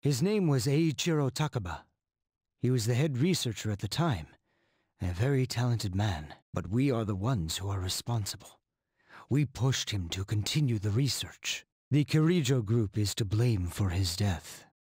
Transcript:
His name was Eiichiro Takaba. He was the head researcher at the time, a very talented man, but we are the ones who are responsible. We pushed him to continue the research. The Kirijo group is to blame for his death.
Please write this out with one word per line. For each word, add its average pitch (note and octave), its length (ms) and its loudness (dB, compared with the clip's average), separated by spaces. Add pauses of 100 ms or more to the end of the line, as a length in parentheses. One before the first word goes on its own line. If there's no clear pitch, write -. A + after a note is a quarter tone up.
His C#3 220 0
name G3+ 240 2
was C#3 200 2
Eiichiro D3 640 2
Takaba. A2+ 500 -4 (800)
He A#2+ 100 2
was B2+ 160 0
the B2 80 0
head C3+ 240 0
researcher B2+ 520 0
at G#2 100 -2
the G#2 80 -6
time, A#2 400 -2 (720)
a - 60 -4
very B2 400 2
talented A#2+ 480 0
man, F#2 400 -2 (180)
but F2 160 -6
we B2 220 2
are A#2 140 0
the G2+ 120 -2
ones F#2+ 400 -2
who G2 120 -6
are G2 120 -2
responsible. - 800 -6 (680)
We C#3+ 180 2
pushed - 440 -2
him F#2 200 -4
to F#2+ 140 -4
continue A2+ 540 0
the G2+ 120 -2
research. - 760 -2 (240)
The C#3+ 140 4
Kirijo D#3 600 4
group A2 340 2
is G#2 180 0
to - 80 -2
blame G#2+ 420 2
for F#2 240 0
his F#2 260 0
death. F#2+ 480 -2 (180)